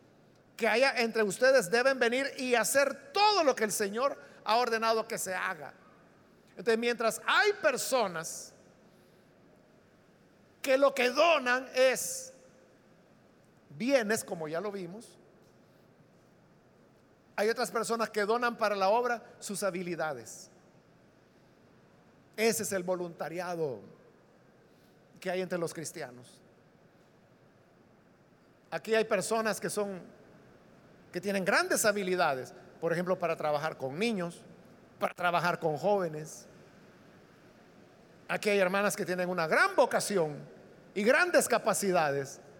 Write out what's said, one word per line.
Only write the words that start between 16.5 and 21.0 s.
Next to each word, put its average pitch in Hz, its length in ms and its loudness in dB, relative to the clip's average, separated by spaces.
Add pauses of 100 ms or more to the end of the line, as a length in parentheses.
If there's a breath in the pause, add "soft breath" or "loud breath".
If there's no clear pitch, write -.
hay 214 100 2
otras 226 240 -2
personas 226 380 -2
que 208 160 -2
donan 240 320 0
para 208 180 0
la 190 140 2
obra 240 340 0 (160)
sus 202 240 -8
habilidades. 165 840 -6 (1900)